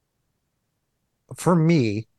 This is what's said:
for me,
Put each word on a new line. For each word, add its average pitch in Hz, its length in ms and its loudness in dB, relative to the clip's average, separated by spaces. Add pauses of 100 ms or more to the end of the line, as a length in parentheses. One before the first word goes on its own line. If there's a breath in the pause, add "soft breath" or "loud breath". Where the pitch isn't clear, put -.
(1400)
for 175 200 0
me, 143 520 0 (120)